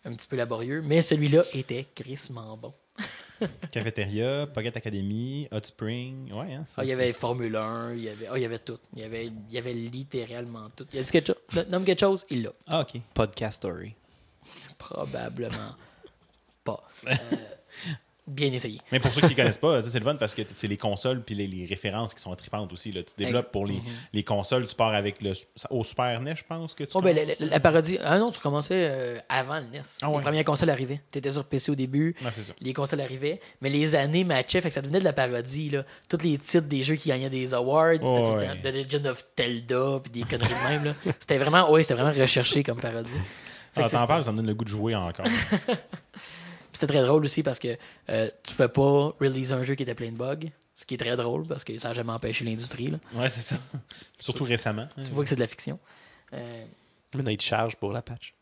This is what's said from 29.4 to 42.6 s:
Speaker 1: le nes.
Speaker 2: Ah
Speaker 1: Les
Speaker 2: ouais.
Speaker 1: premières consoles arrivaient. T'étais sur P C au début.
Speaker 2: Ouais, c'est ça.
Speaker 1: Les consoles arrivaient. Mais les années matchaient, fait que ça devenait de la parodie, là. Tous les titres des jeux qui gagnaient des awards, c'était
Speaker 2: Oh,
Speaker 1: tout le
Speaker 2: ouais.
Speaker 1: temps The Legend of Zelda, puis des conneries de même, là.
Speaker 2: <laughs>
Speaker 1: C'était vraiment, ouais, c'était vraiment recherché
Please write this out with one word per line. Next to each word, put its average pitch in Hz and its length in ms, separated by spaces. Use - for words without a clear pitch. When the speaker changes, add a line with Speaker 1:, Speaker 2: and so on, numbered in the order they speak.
Speaker 1:
le 131 60
nes. 135 160
Speaker 2:
Ah 147 60
Speaker 1:
Les 151 60
Speaker 2:
ouais. 143 60
Speaker 1:
premières 151 240
consoles 156 240
arrivaient. 135 400
T'étais 135 220
sur 139 120
P 139 140
C 147 140
au 143 40
début. 139 480
Speaker 2:
Ouais, 120 80
c'est 107 120
ça. 92 180
Speaker 1:
Les 127 120
consoles 143 280
arrivaient. 135 400
Mais 135 100
les 151 240
années 151 280
matchaient, 165 380
fait 165 80
que - 60
ça 139 80
devenait 147 160
de 190 60
la 147 80
parodie, 131 580
là. 139 120
Tous 165 160
les 151 140
titres 156 300
des 135 160
jeux 151 140
qui 151 120
gagnaient 131 220
des 131 240
awards, 147 380
c'était 156 140
Speaker 2:
Oh, 120 200
Speaker 1:
tout 113 60
le 107 80
Speaker 2:
ouais. 98 60
Speaker 1:
temps 92 160
The 135 120
Legend 139 320
of 123 180
Zelda, 123 640
puis 123 80
des 120 180
conneries 117 240
de - 160
même, 147 160
là. 147 100
Speaker 2:
<laughs> 165 140
Speaker 1:
C'était 139 200
vraiment, 156 320
ouais, 160 100
c'était 139 180
vraiment 143 180
recherché 131 440